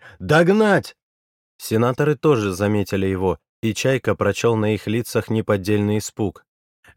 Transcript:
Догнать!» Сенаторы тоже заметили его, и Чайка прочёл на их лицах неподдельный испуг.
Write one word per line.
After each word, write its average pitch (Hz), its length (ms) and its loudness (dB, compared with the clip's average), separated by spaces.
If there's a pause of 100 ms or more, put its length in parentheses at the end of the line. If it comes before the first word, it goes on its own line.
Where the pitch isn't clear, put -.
(180)
Догнать!» 175 760 2 (640)
Сенаторы 123 580 0
тоже 107 380 0
заметили 101 520 0
его, 92 320 -2 (240)
и 113 140 -2
Чайка 127 400 -2
прочёл 104 400 0
на 107 180 0
их 104 140 -6
лицах 110 420 -4
неподдельный 104 720 0
испуг. - 460 -6 (520)